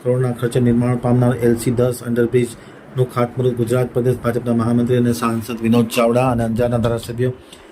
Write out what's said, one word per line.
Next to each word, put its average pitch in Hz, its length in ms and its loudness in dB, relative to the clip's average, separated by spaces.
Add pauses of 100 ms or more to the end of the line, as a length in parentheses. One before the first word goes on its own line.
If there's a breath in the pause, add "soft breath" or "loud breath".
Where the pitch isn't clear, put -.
કરોડના 123 300 0
ખર્ચે 120 280 -2
નિર્માણ 123 360 2
પામનાર 123 400 2
એલ 117 200 2
સી 123 140 -2
દસ 123 360 0
અંડરબ્રિજનું 120 1040 -2
ખાતમુહૂર્ત 123 440 -2
ગુજરાત 120 380 0
પ્રદેશ 123 220 0
ભાજપના 117 380 -2
મહામંત્રી 120 420 2
અને 120 160 2
સાંસદ 113 500 -4
વિનોદ 113 240 4
ચાવડા 120 440 2
અને 120 140 0
અંજારના 117 340 0
ધારાસભ્ય 117 540 -2 (400 loud breath)